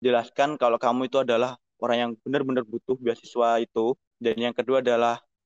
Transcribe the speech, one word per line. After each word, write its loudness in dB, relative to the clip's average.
Jelaskan 0
kalau 2
kamu 0
itu 0
adalah 0
orang 2
yang -2
benar-benar -2
butuh -6
beasiswa -2
itu. -2
Dan -2
yang -4
kedua 0
adalah 0